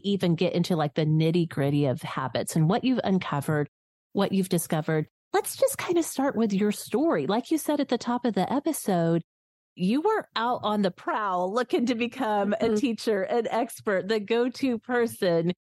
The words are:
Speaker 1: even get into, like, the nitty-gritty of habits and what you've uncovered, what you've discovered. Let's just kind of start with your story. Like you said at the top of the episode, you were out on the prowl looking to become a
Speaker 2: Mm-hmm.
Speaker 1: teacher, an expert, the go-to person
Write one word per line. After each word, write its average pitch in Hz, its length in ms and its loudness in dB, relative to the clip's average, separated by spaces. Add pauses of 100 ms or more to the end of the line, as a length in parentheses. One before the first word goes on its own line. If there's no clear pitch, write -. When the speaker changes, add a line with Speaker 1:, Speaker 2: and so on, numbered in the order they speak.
Speaker 1:
even 190 300 2
get 170 180 0
into, 175 240 2
like, 151 180 0
the 160 100 2
nitty-gritty 156 840 2
of 123 140 -2
habits 131 540 -4
and 160 140 4
what 208 160 2
you've 254 180 2
uncovered, 165 640 0 (460)
what 196 180 0
you've 190 180 0
discovered. 160 580 0 (260)
Let's - 240 -2
just - 200 2
kind 349 200 -2
of 330 80 2
start 269 320 -2
with 220 160 2
your 208 180 2
story. 220 560 0
Like 208 240 -2
you 320 60 2
said 294 240 -2
at 269 80 -4
the 247 80 2
top 240 280 -2
of 233 100 0
the 185 160 0
episode, 175 680 0 (540)
you 202 260 0
were 427 340 0
out 233 280 -2
on 208 180 0
the 190 100 2
prowl 190 600 -2
looking 240 340 0
to 247 80 0
become 214 580 0
a - 40 0
Speaker 2:
Mm-hmm. 226 180 0
Speaker 1:
teacher, 220 480 0
an 226 280 0
expert, 208 560 -2
the 220 140 0
go-to 240 580 -2
person 202 720 0 (220)